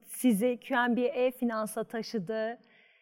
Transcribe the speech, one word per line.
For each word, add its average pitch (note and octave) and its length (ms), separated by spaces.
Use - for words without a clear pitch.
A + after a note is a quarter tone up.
sizi A#3+ 540
Q - 140
N A#3+ 220
B B3 60
e-finansa A#3+ 800
taşıdı? A3 760